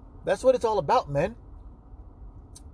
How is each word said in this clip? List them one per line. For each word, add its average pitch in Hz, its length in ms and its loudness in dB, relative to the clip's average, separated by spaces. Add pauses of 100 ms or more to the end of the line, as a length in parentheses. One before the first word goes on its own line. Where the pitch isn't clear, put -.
(240)
That's 185 180 0
what 262 120 8
it's 247 100 -2
all 220 140 2
about, 196 300 2
man. 190 280 0 (1400)